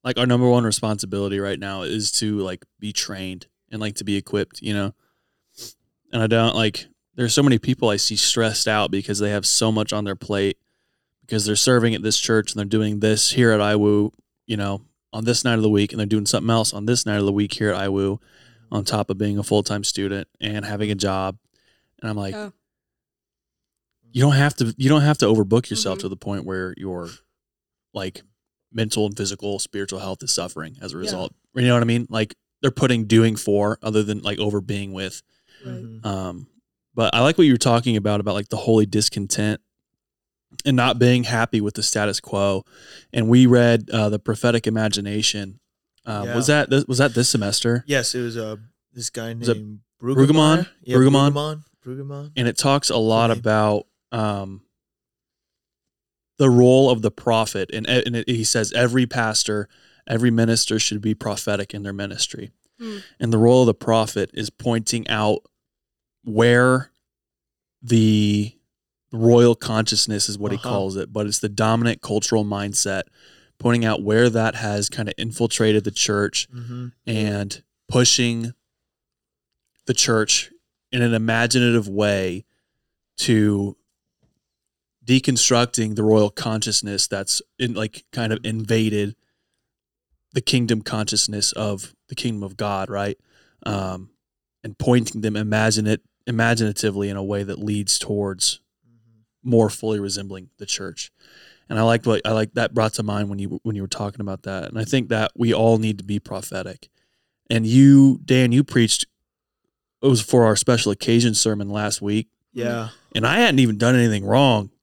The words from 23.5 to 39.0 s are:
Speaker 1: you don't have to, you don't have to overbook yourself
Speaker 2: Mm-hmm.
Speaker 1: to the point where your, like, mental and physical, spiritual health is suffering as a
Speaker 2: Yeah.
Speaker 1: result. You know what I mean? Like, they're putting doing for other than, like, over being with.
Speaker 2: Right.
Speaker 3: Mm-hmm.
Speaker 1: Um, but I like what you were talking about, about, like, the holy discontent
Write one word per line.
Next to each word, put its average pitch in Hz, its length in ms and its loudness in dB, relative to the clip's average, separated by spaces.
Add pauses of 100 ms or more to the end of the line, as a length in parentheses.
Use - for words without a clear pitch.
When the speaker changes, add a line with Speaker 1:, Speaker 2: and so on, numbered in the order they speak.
Speaker 1:
you 123 120 0
don't 143 100 6
have 139 240 2
to, 113 220 -2
you 131 100 2
don't 151 140 6
have 147 160 2
to 123 80 4
overbook 110 440 4
yourself 98 280 -4
Speaker 2:
Mm-hmm. - 60 -10
Speaker 1:
to 98 40 -6
the 95 80 -10
point 101 300 -8
where 92 320 -8
your, 90 300 -10 (840)
like, 95 280 -10 (500)
mental 110 320 -2
and 98 120 -4
physical, 101 420 -6
spiritual 98 420 -8
health 95 220 -10
is 131 100 -4
suffering 87 480 -8
as 98 120 -12
a 78 40 -14
Speaker 2:
Yeah. 87 60 -10
Speaker 1:
result. 92 320 -8 (200)
You 123 120 2
know 123 80 6
what 120 80 4
I 117 40 2
mean? 117 240 0
Like, 110 240 -4 (280)
they're 135 80 2
putting 123 360 2
doing 113 300 6
for 104 460 0
other 107 200 0
than, 104 200 -4
like, 101 160 -6
over 104 240 -2
being 98 320 -8
with. 95 280 -12 (420)
Speaker 2:
Right. 123 100 -14
Speaker 3:
Mm-hmm. 113 320 -14
Speaker 1:
Um, 92 400 -8 (480)
but 113 200 0
I 117 60 2
like 151 180 4
what 165 80 8
you 135 60 6
were 117 60 4
talking 117 380 2
about, 104 240 0
about, 101 140 -4
like, 101 140 -6
the 110 80 -6
holy 110 300 4
discontent 104 720 -2 (1040)